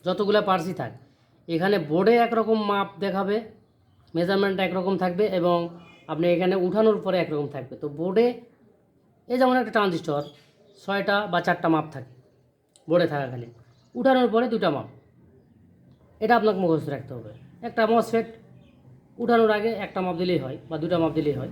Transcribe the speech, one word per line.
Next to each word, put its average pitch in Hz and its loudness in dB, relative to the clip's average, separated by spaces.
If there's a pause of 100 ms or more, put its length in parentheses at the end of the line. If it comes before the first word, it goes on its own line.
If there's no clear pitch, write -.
যতগুলা 202 2
পার্টসই 185 0
থাক, 127 -8 (560)
এখানে 180 0
বোর্ডে 175 2
একরকম 226 2
মাপ 202 0 (120)
দেখাবে, 196 -2 (720)
মেজারমেন্ট 196 0
একরকম 185 0
থাকবে 180 0
এবং 175 0 (300)
আপনি 165 0
এখানে 185 2
উঠানোর 196 2
পরে 185 -2
একরকম 147 -4
থাকবে। 127 -12
তো 147 -10
বোর্ডে 185 0 (1000)
এই 247 -2
যেমন 254 4
একটা 240 0
ট্রানজিস্টর 165 0 (640)
ছয়টা 202 -2
বা 175 0
চারটা 175 0
মাপ 156 2
থাকে 127 -14 (760)
বোর্ডে 170 4
থাকাকালীন, 127 -6 (440)
উঠানোর 254 4
পরে 226 2
দুটা 202 0
মাপ, 131 -4 (1300)
এটা 220 4
আপনাকে 208 2
মুখস্থ 160 0
রাখতে 135 -10
হবে। 110 -14 (300)
একটা 226 0
মসফেট 226 2 (880)
উঠানোর 226 4
আগে 214 0
একটা 196 -6
মাপ 180 -2
দিলেই 180 0
হয় 135 -6 (120)
বা 160 -8
দুটা 165 -2
মাপ 160 2
দিলেই 147 0
হয় 120 -6